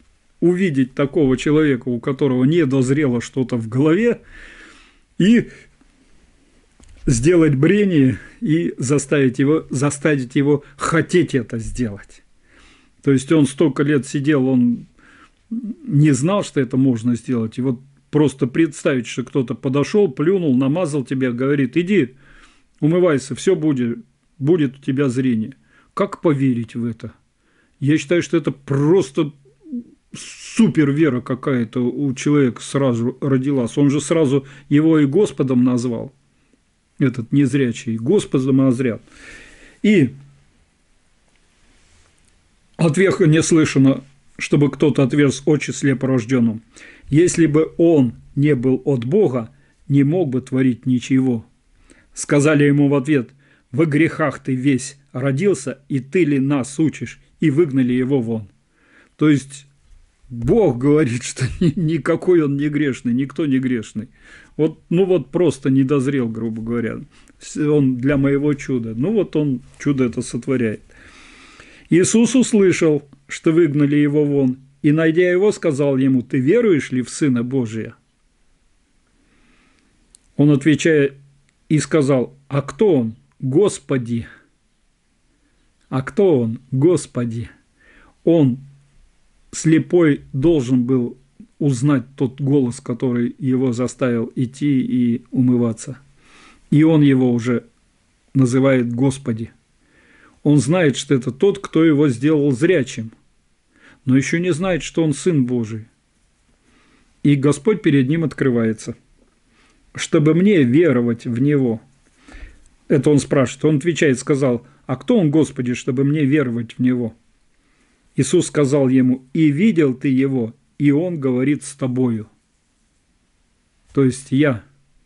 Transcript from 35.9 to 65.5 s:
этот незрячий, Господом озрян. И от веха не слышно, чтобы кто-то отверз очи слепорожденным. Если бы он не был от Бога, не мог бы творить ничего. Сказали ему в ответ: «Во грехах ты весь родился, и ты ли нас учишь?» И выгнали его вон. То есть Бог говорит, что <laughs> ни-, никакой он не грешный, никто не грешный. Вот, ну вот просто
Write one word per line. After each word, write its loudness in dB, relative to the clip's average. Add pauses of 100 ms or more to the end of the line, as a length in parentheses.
этот -2
незрячий, 0
Господом 0
озрян. 0 (840)
И 4 (2750)
от 0
веха 2
не 4
слышно, 2 (340)
чтобы 0
кто-то 0
отверз 0
очи 0
слепорожденным. -2 (480)
Если 2
бы 0
он 4 (220)
не 2
был 0
от -2
Бога, 0 (380)
не 2
мог 0
бы -4
творить -2
ничего. 0 (680)
Сказали 2
ему 2
в 2
ответ: -2 (420)
«Во 0
грехах -2
ты -4
весь -2 (140)
родился, -2 (100)
и -2
ты 0
ли 0
нас -2
учишь?» -4 (200)
И 2
выгнали 2
его 0
вон. -6 (680)
То 0
есть -2 (600)
Бог 0
говорит, 0
что -6
<laughs> -14
ни-, 0
никакой 0
он -2
не -2
грешный, -2
никто -4
не 0
грешный. -6 (480)
Вот, -2
ну 2
вот -2
просто -2